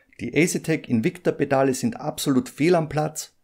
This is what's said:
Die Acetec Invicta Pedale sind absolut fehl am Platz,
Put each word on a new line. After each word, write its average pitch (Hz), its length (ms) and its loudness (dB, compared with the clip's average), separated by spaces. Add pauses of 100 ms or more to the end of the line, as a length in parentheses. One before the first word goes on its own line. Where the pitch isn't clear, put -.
(200)
Die 117 160 -6
Acetec 160 520 0
Invicta 123 440 0
Pedale 135 400 2
sind 120 260 -4
absolut 135 500 0
fehl 170 260 2
am 160 140 2
Platz, 156 560 -4